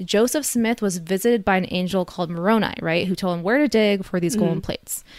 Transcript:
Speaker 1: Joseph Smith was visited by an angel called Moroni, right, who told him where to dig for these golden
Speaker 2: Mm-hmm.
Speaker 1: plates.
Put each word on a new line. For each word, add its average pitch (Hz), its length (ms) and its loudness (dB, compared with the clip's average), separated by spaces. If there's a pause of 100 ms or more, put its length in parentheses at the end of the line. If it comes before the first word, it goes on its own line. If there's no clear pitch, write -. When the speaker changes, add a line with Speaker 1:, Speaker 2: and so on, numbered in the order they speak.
Speaker 1:
Joseph 240 420 2
Smith 233 360 0
was 190 160 -2
visited 190 480 0
by 196 100 4
an 185 140 0
angel 180 340 0
called 175 280 -6
Moroni, 190 500 2
right, 165 260 0
who 185 80 -2
told 180 220 -2
him 170 60 -6
where 226 160 2
to 294 100 4
dig 208 340 2
for 185 160 -4
these 175 160 0
golden 190 200 2
Speaker 2:
Mm-hmm. 160 100 -4
Speaker 1:
plates. - 380 -10 (160)